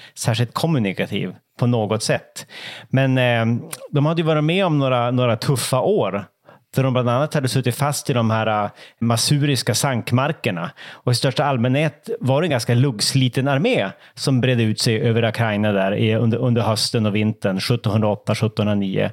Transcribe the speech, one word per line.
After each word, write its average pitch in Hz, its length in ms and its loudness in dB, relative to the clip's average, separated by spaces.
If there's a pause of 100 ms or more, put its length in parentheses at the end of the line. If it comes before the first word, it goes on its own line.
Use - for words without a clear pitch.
(160)
särskilt 113 380 -2
kommunikativ 101 840 -2 (240)
på 120 80 2
något 110 360 0
sätt. - 440 -4 (420)
Men, 131 280 2
eh, 120 520 2 (220)
de 143 140 2
hade 165 160 0
ju 160 40 0
varit 156 180 2
med 180 220 2
om 151 140 2
några, 127 320 0
några 123 260 2
tuffa 131 440 -2
år, 107 440 0 (520)
där 135 60 2
de 131 100 0
bland 123 160 2
annat 135 240 0
hade 139 140 0
suttit 123 280 0
fast 143 340 -2
i 147 40 0
de 131 180 2
här, 107 320 0
eh, 104 60 -4 (300)
masuriska 123 760 0
sankmarkerna. 120 960 -2 (200)
Och - 200 -4
i 123 40 2
största 139 300 0
allmänhet 135 640 0 (100)
var 135 220 2
det 180 40 0
en 165 60 0
ganska 120 220 0
luggsliten 131 760 0
armé 143 420 0 (260)
som 135 260 0
bredde 123 220 2
ut 110 160 0
sig 110 220 0
över 117 220 2
Ukraina 107 480 0
där 98 240 0
i, 110 200 2
under, 113 220 2
under 120 240 0
hösten 110 440 0
och 101 100 0
vintern 104 440 -2
sjuttonhundraåtta, 107 760 0
sjuttonhundranio. 101 760 0